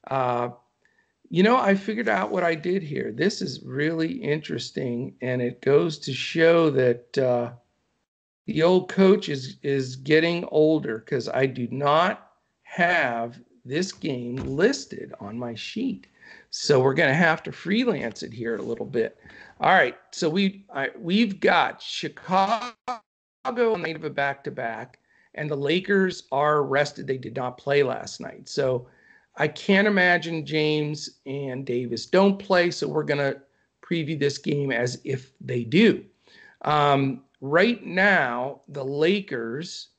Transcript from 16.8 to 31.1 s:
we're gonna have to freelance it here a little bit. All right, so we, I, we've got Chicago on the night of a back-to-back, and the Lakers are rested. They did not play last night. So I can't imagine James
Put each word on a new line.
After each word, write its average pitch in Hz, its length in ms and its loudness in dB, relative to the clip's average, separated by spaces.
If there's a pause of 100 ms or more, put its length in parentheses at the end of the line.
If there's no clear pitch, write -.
we're 135 140 2
gonna 143 200 2
have 165 300 2
to 156 80 -10
freelance 190 680 -2
it - 100 -12
here 113 240 -6
a 120 60 -8
little 113 240 -8
bit. 113 320 -4 (420)
All 160 120 4
right, 147 240 2 (160)
so - 160 -2
we, 196 360 0 (100)
I, 139 240 -4
we've 196 420 0
got 180 400 2
Chicago 196 920 -2 (720)
on 247 100 -4
the 226 220 2
night 160 200 -6
of 160 80 -12
a 147 60 -4
back-to-back, 127 880 -6 (360)
and 151 160 -6
the 147 60 -2
Lakers 185 760 0
are 147 300 2
rested. 139 440 0
They 135 120 -4
did 127 180 -10
not 123 220 -6
play 143 240 2
last - 380 -4
night. - 280 -14
So 131 400 -2 (480)
I 151 120 0
can't 196 380 2
imagine 175 600 2
James 151 800 -2